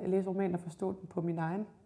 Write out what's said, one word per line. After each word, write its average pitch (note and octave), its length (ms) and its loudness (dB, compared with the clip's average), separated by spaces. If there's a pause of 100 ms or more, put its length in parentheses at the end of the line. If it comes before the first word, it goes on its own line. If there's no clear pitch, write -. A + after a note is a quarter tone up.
læse F#3+ 220 4
romanen F#3 260 2
og F3 60 0
forstå F#3+ 400 -2
den E3+ 80 -12
på F3 120 -4
min E3 180 2
egen F3 280 0 (200)